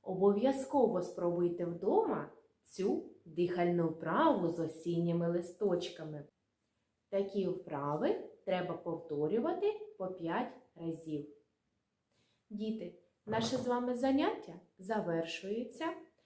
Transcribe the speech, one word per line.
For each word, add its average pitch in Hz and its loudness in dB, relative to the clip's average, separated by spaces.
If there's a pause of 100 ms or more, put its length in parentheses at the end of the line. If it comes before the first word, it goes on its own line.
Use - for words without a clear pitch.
Обов'язково 202 4
спробуйте 175 0
вдома 202 2 (340)
цю - -2 (160)
дихальну 175 2
вправу 190 2
з - -4
осінніми 170 0
листочками. 170 -2 (840)
Такі 196 0
вправи 151 -2 (160)
треба 170 0
повторювати 214 0 (240)
по 185 -4
п'ять 180 -4 (240)
разів. 156 -6 (1200)
Діти, 214 -6 (320)
наше 226 0
з 240 -2
вами 247 0
заняття 269 2 (240)
завершується. 196 -2 (400)